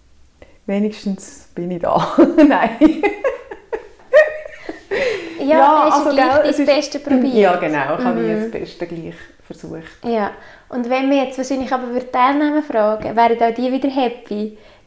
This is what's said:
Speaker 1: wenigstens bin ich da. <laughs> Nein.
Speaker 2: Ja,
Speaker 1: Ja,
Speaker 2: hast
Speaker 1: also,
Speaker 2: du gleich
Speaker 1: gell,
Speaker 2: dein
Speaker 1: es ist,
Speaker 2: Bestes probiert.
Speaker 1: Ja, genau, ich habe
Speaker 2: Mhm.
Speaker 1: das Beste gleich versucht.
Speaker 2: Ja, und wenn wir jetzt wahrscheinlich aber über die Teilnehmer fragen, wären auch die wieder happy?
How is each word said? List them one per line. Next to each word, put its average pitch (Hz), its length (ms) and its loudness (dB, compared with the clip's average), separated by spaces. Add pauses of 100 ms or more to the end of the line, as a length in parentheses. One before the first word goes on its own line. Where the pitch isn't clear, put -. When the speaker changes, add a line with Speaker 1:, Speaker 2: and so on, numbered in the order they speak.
(640)
Speaker 1:
wenigstens 208 880 -6
bin 175 180 -6
ich 170 100 -6
da. - 260 0 (200)
<laughs> 294 200 6
Nein. 277 560 2 (2250)
Speaker 2:
Ja, 294 60 -4 (120)
Speaker 1:
Ja, 294 280 6
Speaker 2:
hast 302 120 2
Speaker 1:
also, 302 140 0
Speaker 2:
du 277 40 0
gleich 262 140 4
Speaker 1:
gell, 285 140 4
Speaker 2:
dein 294 80 2
Speaker 1:
es 294 80 -2
ist, 285 80 2
Speaker 2:
Bestes 285 360 0
probiert. 262 320 2
Speaker 1:
Ja, 190 220 4
genau, 156 400 -2
ich 254 80 -4
habe 160 160 -2
Speaker 2:
Mhm. 214 200 -2
Speaker 1:
das 226 100 -6
Beste 170 360 -10
gleich 170 280 -12 (300)
versucht. 165 580 -16
Speaker 2:
Ja, 226 280 -2 (380)
und 247 200 -6
wenn 269 200 0
wir 277 160 2
jetzt 262 120 -10
wahrscheinlich 262 360 -4
aber 247 140 -4
über 240 120 -4
die 247 120 -12
Teilnehmer 294 500 2
fragen, 214 540 -2
wären 233 280 2
auch 233 100 2
die 247 180 -2
wieder 269 180 -2
happy? 226 680 -4 (300)